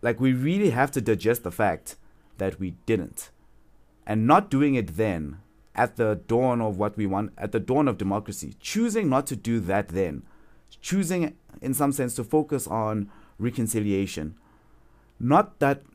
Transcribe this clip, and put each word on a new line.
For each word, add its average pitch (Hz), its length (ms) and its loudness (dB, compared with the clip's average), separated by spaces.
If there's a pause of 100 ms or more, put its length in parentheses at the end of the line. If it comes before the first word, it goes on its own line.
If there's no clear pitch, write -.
Like, 113 180 0
we 131 120 4
really 160 380 2
have 131 220 2
to 131 100 -2
digest 110 420 2
the 87 80 -6
fact - 460 -2 (400)
that 95 220 -4
we 92 120 -4 (140)
didn't, - 440 -2 (760)
and 110 220 0
not 160 220 6
doing 139 260 2
it 78 220 -2
then, 85 420 -2 (360)
at 120 200 0
the 107 320 0
dawn 120 340 2
of 107 160 -2
what 104 200 -2
we 107 80 -2
want, 98 320 -2
at 101 140 -8
the 110 80 0
dawn 139 280 2
of 107 100 -2
democracy, 98 640 -4
choosing 214 500 0
not 131 180 2
to 135 80 -6
do 113 260 -2
that 95 280 -2
then, 82 340 -2 (580)
choosing, 175 540 -2 (260)
in 131 120 -2
some 143 180 2
sense, 131 240 -2
to 127 80 -4
focus 147 440 0
on 107 420 -2 (300)
reconciliation. 104 960 -2 (840)
Not 160 400 2
that 139 220 2 (140)